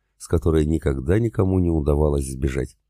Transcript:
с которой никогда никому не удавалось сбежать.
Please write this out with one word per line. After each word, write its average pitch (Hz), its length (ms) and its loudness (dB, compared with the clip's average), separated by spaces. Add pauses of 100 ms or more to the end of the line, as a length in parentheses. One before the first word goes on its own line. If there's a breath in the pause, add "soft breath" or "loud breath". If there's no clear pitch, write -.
(160)
с - 100 -20
которой 80 380 2
никогда 76 540 0
никому 98 400 0
не 87 120 2
удавалось 73 640 0
сбежать. 65 460 -4 (120)